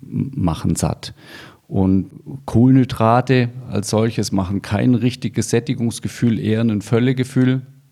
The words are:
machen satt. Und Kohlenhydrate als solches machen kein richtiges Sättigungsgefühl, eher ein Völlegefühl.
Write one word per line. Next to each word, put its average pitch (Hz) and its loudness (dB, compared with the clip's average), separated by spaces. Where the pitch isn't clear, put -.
machen 92 -4
satt. - -4
Und 95 0
Kohlenhydrate 127 4
als 101 -4
solches 110 0
machen 98 -2
kein 120 2
richtiges 117 -2
Sättigungsgefühl, 117 -2
eher 107 0
ein 107 0
Völlegefühl. 127 2